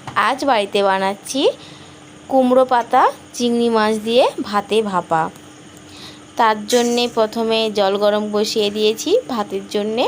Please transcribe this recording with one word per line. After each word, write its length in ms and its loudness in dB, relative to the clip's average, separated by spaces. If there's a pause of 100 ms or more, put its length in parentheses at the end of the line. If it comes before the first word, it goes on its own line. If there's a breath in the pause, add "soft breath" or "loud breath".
(160 loud breath)
আজ 300 2
বাড়িতে 380 0
বানাচ্ছি 580 -2 (840 loud breath)
কুমড়ো 380 4
পাতা 380 2 (300)
চিংড়ি 360 0
মাছ 300 2
দিয়ে 240 2 (200)
ভাতে 380 -2
ভাপা। 400 -2 (1120 loud breath)
তার 220 2 (100)
জন্যে 400 2
প্রথমে 520 0 (160)
জল 220 2
গরম 340 2
বসিয়ে 400 -2
দিয়েছি 400 -2 (180)
ভাতের 400 -6
জন্যে। 380 -2